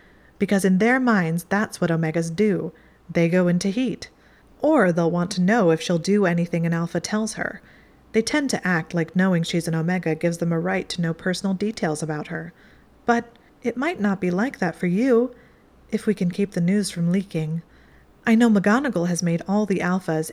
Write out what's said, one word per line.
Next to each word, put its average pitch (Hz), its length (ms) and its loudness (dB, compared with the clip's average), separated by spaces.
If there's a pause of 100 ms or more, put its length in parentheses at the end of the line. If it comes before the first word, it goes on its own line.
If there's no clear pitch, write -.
(380)
Because 196 260 0
in 190 140 4
their 240 220 2
minds, 180 460 2
that's 214 360 -2
what 175 80 2
Omegas 165 460 0
do. 175 360 0 (380)
They 170 180 2
go 180 200 4
into 175 220 2
heat. 226 420 -4 (500)
Or 277 300 4
they'll 170 180 0
want 175 220 -2
to 180 100 -2
know 185 300 4
if 160 100 2
she'll 175 160 0
do 196 300 2
anything 170 400 0
an 165 60 0
alpha 170 260 -2
tells 214 340 -4
her. - 260 -8 (520)
They 220 100 2
tend 277 300 -2
to - 160 -4
act 170 260 -2
like 165 220 -4
knowing 185 260 2
she's 165 260 -4
an 165 60 -2
Omega 165 400 -2
gives 170 240 -2
them 170 140 -2
a 165 80 0
right 185 300 -4
to - 120 -6
know 165 140 -2
personal 190 400 -4
details 180 480 -4
about 151 240 -8
her. 165 260 -12 (540)
But 240 280 -2 (280)
it 233 120 -4
might 285 240 -4
not 202 220 0
be 180 80 0
like 202 300 -2
that 170 160 -2
for - 100 -4
you, 233 480 2 (560)
if - 160 -4
we 214 80 2
can 180 160 -2
keep 202 220 -2
the 180 100 -2
news 190 300 0
from 170 200 -2
leaking. 165 520 -2 (600)
I 226 100 6
know 240 140 6
McGonagall 208 580 2
has 170 140 -2
made 170 260 0
all 208 180 0
the 196 140 0
alphas 175 540 -2